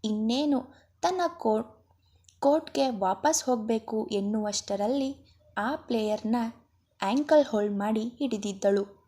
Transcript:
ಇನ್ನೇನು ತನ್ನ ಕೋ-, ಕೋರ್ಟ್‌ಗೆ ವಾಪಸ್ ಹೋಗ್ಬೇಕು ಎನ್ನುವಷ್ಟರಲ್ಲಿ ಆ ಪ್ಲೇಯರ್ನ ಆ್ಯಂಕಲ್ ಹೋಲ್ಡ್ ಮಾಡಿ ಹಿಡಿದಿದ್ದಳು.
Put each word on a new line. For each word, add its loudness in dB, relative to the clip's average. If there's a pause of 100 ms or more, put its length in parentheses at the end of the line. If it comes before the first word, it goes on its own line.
ಇನ್ನೇನು 0 (400)
ತನ್ನ 0 (180)
ಕೋ-, -2 (640)
ಕೋರ್ಟ್‌ಗೆ 2
ವಾಪಸ್ 0
ಹೋಗ್ಬೇಕು -2
ಎನ್ನುವಷ್ಟರಲ್ಲಿ -2 (180)
ಆ -2
ಪ್ಲೇಯರ್ನ -2 (680)
ಆ್ಯಂಕಲ್ 4
ಹೋಲ್ಡ್ 0
ಮಾಡಿ 0
ಹಿಡಿದಿದ್ದಳು. 0 (260)